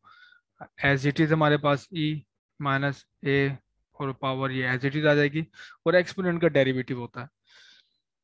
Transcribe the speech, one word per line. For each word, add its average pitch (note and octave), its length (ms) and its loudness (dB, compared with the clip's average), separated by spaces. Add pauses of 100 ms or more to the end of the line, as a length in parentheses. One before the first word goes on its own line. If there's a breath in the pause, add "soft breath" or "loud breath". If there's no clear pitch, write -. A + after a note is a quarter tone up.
(840 soft breath)
as C#3 200 2
it C#3+ 140 0
is D#3 120 4
हमारे D3+ 260 4
पास C#3+ 380 0
E D#3 120 -2 (520)
minus C#3 440 -2 (220)
A C#3 260 0 (440)
और C#3 180 -6
पावर C3 380 -4
ये C3 180 -4
as B2 160 -2
it C#3 100 -2
is D#3 120 2
आ D3 80 6
जाएगी D3 300 0 (400 loud breath)
और E3 100 4
एक्सपोनेंट F3 460 0
का E3+ 80 4
डेरिवेटिव C3 500 0
होता A#2+ 220 -12
है - 60 -14 (960 soft breath)